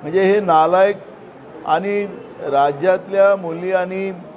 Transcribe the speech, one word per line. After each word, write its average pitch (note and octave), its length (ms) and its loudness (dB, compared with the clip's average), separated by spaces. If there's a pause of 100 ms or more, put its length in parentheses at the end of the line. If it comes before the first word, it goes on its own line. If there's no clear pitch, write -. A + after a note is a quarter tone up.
म्हणजे E3+ 200 0
हे G3+ 180 4
नालायक F3+ 560 4 (680)
आणि G3+ 400 -2 (340)
राज्यातल्या F#3 960 2
मुली F3 360 -6
आणि, F#3+ 400 -2 (240)